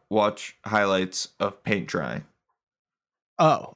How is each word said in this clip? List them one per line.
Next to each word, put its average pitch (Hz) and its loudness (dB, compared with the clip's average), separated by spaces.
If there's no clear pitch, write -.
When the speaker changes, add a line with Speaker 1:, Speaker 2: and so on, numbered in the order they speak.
Speaker 1:
watch 104 0
highlights 98 0
of - -4
paint 104 -2
drying. 65 -6
Speaker 2:
Oh, 156 2